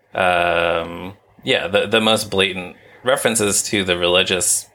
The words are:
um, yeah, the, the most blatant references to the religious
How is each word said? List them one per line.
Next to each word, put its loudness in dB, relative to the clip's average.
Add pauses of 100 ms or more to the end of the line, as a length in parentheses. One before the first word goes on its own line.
(140)
um, 0 (300)
yeah, 0
the, 0
the 2
most 0
blatant 0 (280)
references 0
to -2
the 0
religious 0